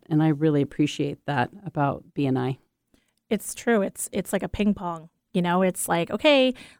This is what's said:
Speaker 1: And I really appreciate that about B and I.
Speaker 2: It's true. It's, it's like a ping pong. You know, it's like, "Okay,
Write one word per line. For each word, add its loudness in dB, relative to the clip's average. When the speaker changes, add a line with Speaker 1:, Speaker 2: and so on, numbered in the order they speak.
Speaker 1:
And 2
I 4
really 2
appreciate -2
that -2
about -4
B -2
and 0
I. -4
Speaker 2:
It's -4
true. 0
It's, -6
it's -6
like -2
a -6
ping 0
pong. -8
You 0
know, 2
it's -2
like, 0
"Okay, 4